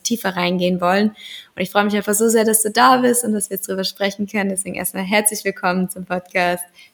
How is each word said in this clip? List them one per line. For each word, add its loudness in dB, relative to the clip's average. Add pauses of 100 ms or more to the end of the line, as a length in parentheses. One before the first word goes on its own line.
tiefer -4
reingehen 0
wollen. 2
Und -12
ich -6
freue 2
mich 0
einfach 0
so 2
sehr, 4
dass 2
du -4
da 6
bist 2
und 0
dass -2
wir -6
jetzt -12
drüber -2
sprechen -4
können. -2
Deswegen -6
erstmal -6
herzlich 0
willkommen 0
zum -12
Podcast, -2 (300)